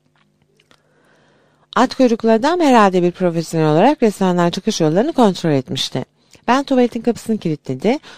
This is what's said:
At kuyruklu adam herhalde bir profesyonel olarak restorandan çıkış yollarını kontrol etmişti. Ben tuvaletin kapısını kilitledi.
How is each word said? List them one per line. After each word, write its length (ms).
At 200
kuyruklu 360
adam 280
herhalde 440
bir 80
profesyonel 600
olarak 320
restorandan 460
çıkış 320
yollarını 320
kontrol 380
etmişti. 540
Ben 160
tuvaletin 380
kapısını 360
kilitledi. 600